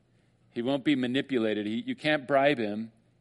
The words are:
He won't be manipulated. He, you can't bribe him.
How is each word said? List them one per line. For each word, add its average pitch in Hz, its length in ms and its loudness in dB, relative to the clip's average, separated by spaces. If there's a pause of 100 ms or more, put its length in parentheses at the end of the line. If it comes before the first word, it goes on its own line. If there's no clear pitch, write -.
(520)
He 120 100 -4
won't 135 240 -2
be 147 100 4
manipulated. 120 720 0
He, 113 200 -4
you 127 100 -4
can't 151 300 -2
bribe 139 320 4
him. 110 360 -4 (280)